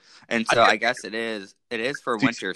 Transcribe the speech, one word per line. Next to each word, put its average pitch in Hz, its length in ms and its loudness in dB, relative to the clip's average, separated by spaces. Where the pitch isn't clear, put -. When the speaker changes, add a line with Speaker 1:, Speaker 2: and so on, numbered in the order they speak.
Speaker 1:
And 113 220 -2
Speaker 2:
I - 60 2
Speaker 1:
so 117 60 6
I 101 100 8
Speaker 2:
think 107 100 0
Speaker 1:
guess 117 240 -2
it 98 80 -10
is, 110 420 -6
it 117 100 -4
is 131 220 -4
for 123 140 -2
Speaker 2:
it's 107 80 0
Speaker 1:
winter 113 320 0